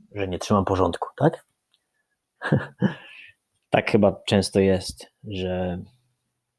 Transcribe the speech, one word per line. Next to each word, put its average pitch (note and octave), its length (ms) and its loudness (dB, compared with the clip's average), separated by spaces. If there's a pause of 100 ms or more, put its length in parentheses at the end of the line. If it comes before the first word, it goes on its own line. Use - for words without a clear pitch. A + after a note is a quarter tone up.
(120)
że G2 160 -4
nie F2+ 100 -4
trzymam G2+ 260 2
porządku, F#2 520 0
tak? - 300 0 (920)
<laughs> - 560 -2 (720)
Tak - 200 0
chyba G2+ 360 2
często G2+ 340 2
jest, F#2+ 520 0 (120)
że F#2 580 -6 (760)